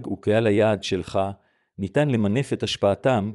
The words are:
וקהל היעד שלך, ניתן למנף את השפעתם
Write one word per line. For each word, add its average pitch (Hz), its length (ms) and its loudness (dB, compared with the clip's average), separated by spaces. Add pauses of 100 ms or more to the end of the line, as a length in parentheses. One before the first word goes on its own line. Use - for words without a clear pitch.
(120)
וקהל 107 340 0
היעד 104 360 2
שלך, 95 360 -4 (600)
ניתן 143 300 0
למנף 113 440 0
את 110 100 -4
השפעתם 107 720 0